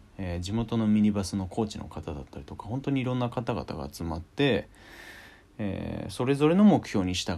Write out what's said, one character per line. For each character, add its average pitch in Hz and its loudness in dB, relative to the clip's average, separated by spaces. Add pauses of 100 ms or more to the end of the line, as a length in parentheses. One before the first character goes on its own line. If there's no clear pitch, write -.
(180)
え 87 -6
ー、 - -4
地 90 -6
元 117 -2
の 110 2
ミ 107 6
ニ 104 6
バ 98 0
ス 98 -6
の 95 -2
コ 101 -4
ー 107 0
チ - -10
の - -10
方 78 -10
だ 71 -8
っ - -12
た - -16
り 71 -14
と - -14
か、 - -16
本 127 -6
当 139 -2
に 135 0
い - -4
ろ 127 -2
ん 127 -2
な 120 0
方 120 -4
々 78 -6
が 71 -8
集 - -10
ま 80 -4
っ 85 -8
て、 - 0 (920)
え 85 -6
ー、 - -10
そ 123 -4
れ 135 2
ぞ 147 4
れ 170 4
の 202 8
目 175 8
標 95 0
に 90 -2
従 90 -4